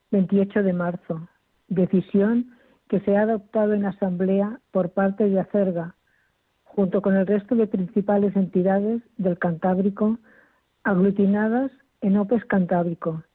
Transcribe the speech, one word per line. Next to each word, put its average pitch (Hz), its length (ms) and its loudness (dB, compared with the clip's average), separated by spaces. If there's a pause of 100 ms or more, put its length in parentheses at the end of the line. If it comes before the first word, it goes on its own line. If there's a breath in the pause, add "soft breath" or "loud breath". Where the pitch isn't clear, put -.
veintiocho 196 540 2
de 190 80 0
marzo, 175 560 -6 (400)
decisión 196 880 0 (320 loud breath)
que 196 140 -2
se 202 160 0
ha 208 60 2
adoptado 214 500 -2
en 202 100 -2
asamblea 196 800 -2 (100)
por 180 200 -2
parte 196 360 0
de 190 140 0
Acerga, 175 540 -2 (680)
junto 190 380 -2
con 196 160 2
el 190 100 2
resto 202 280 -2
de 226 120 2
principales 202 720 0
entidades 196 640 0 (160)
del 180 200 -2
Cantábrico, 196 800 0 (680 soft breath)
aglutinadas 202 840 2 (280)
en 196 160 0
opes 208 300 0
Cantábrico, 175 760 -2 (140)